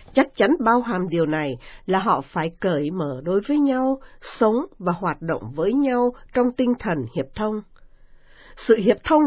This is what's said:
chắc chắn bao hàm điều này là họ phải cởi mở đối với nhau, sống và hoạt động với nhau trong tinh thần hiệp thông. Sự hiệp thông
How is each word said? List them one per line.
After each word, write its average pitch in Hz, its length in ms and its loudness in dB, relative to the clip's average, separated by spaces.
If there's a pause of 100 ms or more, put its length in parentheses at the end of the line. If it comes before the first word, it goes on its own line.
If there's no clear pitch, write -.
(140)
chắc 262 220 2
chắn 220 160 4 (140)
bao 233 160 4
hàm 185 280 -4
điều 165 160 0
này 147 320 -2 (280)
là 185 140 0
họ 185 220 0
phải 160 260 -6 (120)
cởi 151 320 -2
mở 143 320 -6
đối 185 240 0
với 294 120 2
nhau, 269 420 0 (200)
sống 233 440 0 (140)
và 175 140 0
hoạt 175 280 -4
động 165 200 -4 (140)
với 180 180 0
nhau 247 400 2 (200)
trong 247 140 2 (100)
tinh 247 220 2
thần - 180 -4 (180)
hiệp 156 100 -4 (100)
thông. 214 260 -4 (960)
Sự 226 200 4
hiệp 208 260 4
thông 302 240 4